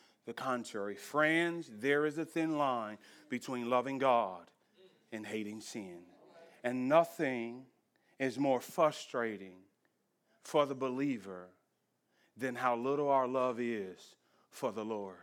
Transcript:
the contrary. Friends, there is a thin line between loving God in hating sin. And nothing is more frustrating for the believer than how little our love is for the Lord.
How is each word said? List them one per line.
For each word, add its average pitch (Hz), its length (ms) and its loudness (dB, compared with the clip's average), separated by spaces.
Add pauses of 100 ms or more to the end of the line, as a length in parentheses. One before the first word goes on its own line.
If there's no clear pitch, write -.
(260)
the 117 80 -8
contrary. 113 600 -4
Friends, 160 760 2 (100)
there 143 240 4
is 151 140 0
a 160 60 -2
thin 160 340 -2
line 117 400 0 (320)
between 120 400 -4
loving 127 280 2
God 117 440 2 (680)
in 110 120 -8
hating 107 360 -6
sin. 95 380 -10 (680)
And 127 240 -2
nothing 131 720 2 (560)
is 131 200 -2
more 135 220 4
frustrating 113 960 -2 (880)
for 147 240 4
the 139 80 -4
believer 127 760 -2 (880)
than 123 180 -4
how 120 220 2
little 139 320 0
our 135 180 4
love 127 340 0
is 104 560 -4 (340)
for 123 220 -4
the 107 120 -6
Lord. 101 380 -6